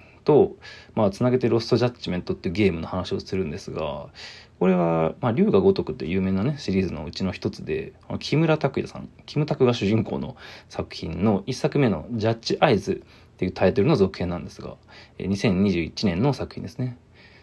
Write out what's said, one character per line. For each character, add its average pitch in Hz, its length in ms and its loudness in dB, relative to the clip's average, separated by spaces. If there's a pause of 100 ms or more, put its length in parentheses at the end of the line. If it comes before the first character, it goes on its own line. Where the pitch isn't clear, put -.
(240)
と、 139 320 6 (400)
ま 110 100 2
あ、 98 60 2
つ - 120 -6
な 123 80 4
げ 123 60 4
て 120 120 0
ロ 117 100 4
ス - 80 -6
ト 120 100 4
ジ 120 80 2
ャ 120 40 2
ッ - 100 -10
ジ - 100 -8
メ 90 80 -2
ン 87 40 -6
ト - 120 -4
っ - 20 -8
て - 140 -6
い - 20 -2
う 82 40 -6
ゲ 104 120 4
ー 85 60 0
ム 82 80 -6
の 90 60 -8
話 92 260 -6
を 98 60 -4
す - 160 -8
る 95 100 -2
ん 73 60 -6
で 82 60 -8
す - 140 -14
が、 73 360 -8 (520)
こ - 80 2
れ 190 60 6
は、 165 460 2
ま 123 100 0
あ、 - 20 2
龍 165 200 2
が 101 80 6
如 95 240 4
く - 80 -6
っ 73 40 -8
て - 100 -8
有 92 160 -2
名 95 100 0
な 95 120 0
ね、 143 140 0
シ - 140 -6
リ 95 120 2
ー 85 40 0
ズ - 60 -8
の 76 120 -8
う 78 60 -10
ち - 120 -6
の 90 80 -2
一 - 180 -6
つ 95 160 -10
で、 - 280 -6 (140)
あ - 60 -8
の、 98 60 -6
木 - 180 -2
村 156 200 4
拓 135 240 -2
哉 98 60 -8
さ - 120 -14
ん、 - 100 -14 (160)
キ - 140 -4
ム 151 60 0
タ - 100 -2
ク 127 100 4
が 120 80 6
主 110 120 -2
人 107 180 2
公 - 160 -6
の 76 180 -10 (320)
作 - 260 -10
品 85 280 -6
の 107 220 4
一 131 120 -6
作 151 220 0
目 127 100 4
の 78 220 -2
ジ 110 160 -2
ャ 113 60 2
ッ 113 60 -6
ジ - 200 -2
ア 160 120 6
イ 98 80 4
ズ - 240 -4 (300)
っ - 40 -20
て 92 80 -2
い 90 40 0
う - 20 -2
タ - 160 2
イ 90 60 4
ト 101 80 4
ル 110 60 4
の - 80 4
続 95 220 2
編 87 120 -4
な 87 80 -4
ん - 80 -10
で - 60 -14
す - 100 -18
が、 - 140 -14 (420)
え - 80 -8
ー、 - 20 -4
二 101 100 0
千 98 260 2
二 101 80 4
十 85 100 0
一 80 240 -4
年 90 160 0
の 139 120 2
作 - 220 -10
品 - 80 -10
で - 60 -10
す - 80 -16
ね。 127 200 -6 (460)